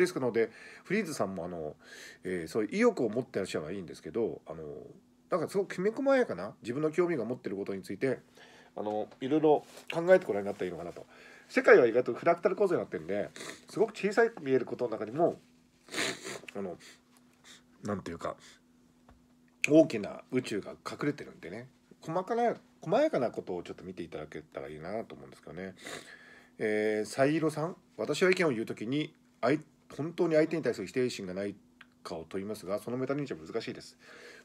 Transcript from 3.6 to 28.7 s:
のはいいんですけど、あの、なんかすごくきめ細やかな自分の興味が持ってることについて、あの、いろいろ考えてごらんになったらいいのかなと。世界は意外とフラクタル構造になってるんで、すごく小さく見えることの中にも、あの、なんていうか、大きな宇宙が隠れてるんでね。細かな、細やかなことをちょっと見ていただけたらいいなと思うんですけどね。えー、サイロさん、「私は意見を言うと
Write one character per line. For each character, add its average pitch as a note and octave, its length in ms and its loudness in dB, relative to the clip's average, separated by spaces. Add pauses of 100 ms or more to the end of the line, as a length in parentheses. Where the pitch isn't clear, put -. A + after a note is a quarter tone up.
の D2+ 60 -8
は D#2+ 40 -8
い G2+ 80 -6
い - 20 -8
ん E2+ 40 -10
で - 100 -14
す - 80 -20
け D#2 80 -10
ど、 G#2 340 -2
あ D#2 80 -12
の、 D#2+ 100 -12 (680)
な F#3 80 0
ん - 20 -2
か C#3+ 80 -2
す - 100 -4
ご G3+ 80 2
く - 100 -10
き F#3 60 -4
め G3+ 100 0
細 C4+ 240 2
や B3 100 4
か G2 100 -6
な F#2+ 260 -8
自 A2+ 120 -6
分 D3+ 100 -2
の D3+ 80 2
興 F3 160 2
味 E3+ 80 0
が A2+ 80 -2
持 A#2+ 120 -2
っ - 40 -10
て A2 100 -8
る F#2+ 60 -4
こ G2 80 -4
と G2 100 -4
に F#2+ 80 -6
つ G2+ 120 -10
い F#2+ 40 -8
て、 C3 220 0 (560)
あ - 60 -6
の、 G#2 260 -4 (140)
い C3 80 -4
ろ D3+ 80 4
い D3+ 40 4
ろ D3+ 240 6 (260)
考 E3+ 220 6
え F#3 60 10
て - 60 -2
ご G#2+ 80 0
ら G2+ 60 0
ん G2+ 40 -2
に G2+ 40 -4
な G#2 60 -4
っ - 20 -10
た - 60 -10
ら F#2 60 -2
い - 20 -4
い - 20 -4
の - 60 -8
か E2+ 60 -10
な F2 80 -8
と。 - 140 -16 (420)
世 - 140 4
界 C4 160 12
は C3+ 80 10
意 A2+ 60 4
外 B2 120 4
と B2 100 -2
フ B2+ 120 -8
ラ E3+ 100 6
ク - 60 -6
タ G#3 80 2
ル F#3 60 2
構 G3+ 120 2
造 F3 80 2
に A2+ 60 0
な F#2+ 40 -4
っ - 40 -12
て - 80 -6
る D#2+ 60 -8
ん D#2 40 -10
で、 F#2+ 220 -2 (400)
す - 100 -6
ご G#3+ 80 6
く - 40 -10
小 G3+ 200 -2
さ A3+ 180 6
く F#3+ 140 -10
見 C3+ 80 0
え C3 80 6
る - 60 0
こ - 100 -6
と B2 100 0
の A2 60 -4
中 G#2+ 140 -4
に G#2+ 60 -8
も、 C#3+ 280 2 (1160)
あ - 60 -6
の、 F2 160 -8 (1080)
な G2+ 120 -2
ん F#2 60 -6
て F2 100 -8
い - 20 -8
う D#2+ 40 -10
か、 - 180 -6 (1300)
大 D#3 180 8
き A2+ 120 -4
な F2+ 320 -8
宇 C3 100 0
宙 G#2+ 200 -6
が C#2+ 100 -12
隠 - 320 -12
れ C#3+ 100 0
て - 100 -14
る - 100 -14
ん - 60 -20
で E2+ 120 -14
ね。 A#2+ 160 -12 (340)
細 E3+ 220 -4
か A#3 120 -4
な、 A#3 200 2 (260)
細 G3+ 200 2
や D#4 100 4
か F3 80 0
な A#2 120 2
こ - 100 -8
と F#2 140 -6
を E2+ 80 -6
ち - 80 -12
ょ - 20 -10
っ - 20 -10
と - 80 -16
見 F#2 100 -12
て F2 100 -10
い E2 60 -10
た D#2+ 80 -10
だ D2+ 100 -10
け D#2 140 -12
た D2+ 200 -12
ら C#2 80 -10
い D2+ 60 -12
い D2+ 40 -14
な G2 260 -6
と - 100 -16
思 C#2+ 100 -18
う - 20 -18
ん - 20 -20
で - 60 -20
す - 60 -20
け - 80 -16
ど D2+ 40 -14
ね。 F#2 220 -10 (800)
え G#2+ 460 0
ー、 - 20 -4
サ C3+ 200 2
イ D3+ 140 2
ロ D#3 100 2
さ D3+ 160 -2
ん、 F#3 100 -8 (220)
「私 C#3+ 260 0
は F#3 80 6
意 F#3 40 4
見 F3+ 120 4
を - 20 4
言 A2+ 140 0
う - 20 -2
と A2 100 -6